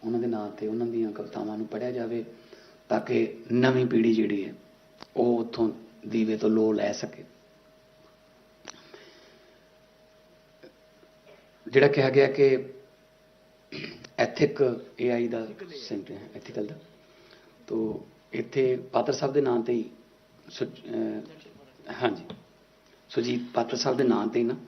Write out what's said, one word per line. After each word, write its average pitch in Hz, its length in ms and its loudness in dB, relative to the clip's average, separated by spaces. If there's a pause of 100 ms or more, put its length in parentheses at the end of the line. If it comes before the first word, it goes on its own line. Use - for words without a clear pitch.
ਉਹਨਾਂ 113 160 -2
ਦੇ 120 80 -2
ਨਾਂ 107 220 -4
'ਤੇ 104 180 -8
ਉਹਨਾਂ 117 200 -2
ਦੀਆਂ 113 240 -2
ਕਵਿਤਾਵਾਂ 107 460 -8
ਨੂੰ 110 100 -6
ਪੜ੍ਹਿਆ 120 240 -6
ਜਾਵੇ, 117 340 -4 (640)
ਤਾਂ 113 100 2
ਕਿ 117 520 0
ਨਵੀਂ 127 340 4
ਪੀੜ੍ਹੀ 117 280 4
ਜਿਹੜੀ 104 320 2
ਹੈ, - 80 -12 (640)
ਉਹ 120 240 4
ਉੱਥੋਂ 113 320 -2 (360)
ਦੀਵੇ 110 300 0
ਤੋਂ 110 120 2
ਲੋ 110 240 4
ਲੈ 104 180 0
ਸਕੇ। - 320 -10 (4000)
ਜਿਹੜਾ 135 200 8
ਕਿਹਾ 139 220 4
ਗਿਆ 135 180 8
ਕਿ 135 460 4 (1500)
ਐਥਿਕ 127 680 2 (140)
ਏ 120 100 2
ਆਈ 120 180 0
ਦਾ 113 200 -4 (420)
ਸੈਂਟਰ 98 240 -8
ਹੈ, 101 220 -16
ਐਥੀਕਲ - 320 -8
ਦਾ, 156 80 -12 (920)
ਤੋ 110 400 -4 (260)
ਇੱਥੇ 127 420 0
ਪਾਤਰ 123 380 -2
ਸਾਹਿਬ 135 200 -2
ਦੇ 143 80 2
ਨਾਂ 123 180 2
'ਤੇ 120 140 -2
ਹੀ 113 160 -2 (600)
ਸੁ-, - 160 -6
ਅਹ, 110 560 -8 (840)
ਹਾਂਜੀ, - 220 -2 (840)
ਸੁਰਜੀਤ 123 320 -2 (120)
ਪਾਤਰ 120 220 -2
ਸਾਹਿਬ 131 220 0
ਦੇ 139 60 2
ਨਾਂ 110 240 2
'ਤੇ 120 120 0
ਹੀ 117 40 2
ਨਾ 120 120 0 (120)